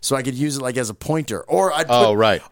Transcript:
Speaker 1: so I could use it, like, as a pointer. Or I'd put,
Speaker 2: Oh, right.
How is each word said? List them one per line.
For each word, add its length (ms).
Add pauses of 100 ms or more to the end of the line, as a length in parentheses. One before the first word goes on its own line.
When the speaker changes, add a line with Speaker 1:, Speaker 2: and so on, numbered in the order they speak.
Speaker 1:
so 140
I 60
could 140
use 220
it, 40
like, 160
as 140
a 20
pointer. 520
Or 280
I'd 140
put, 80
Speaker 2:
Oh, 180
right. 280 (100)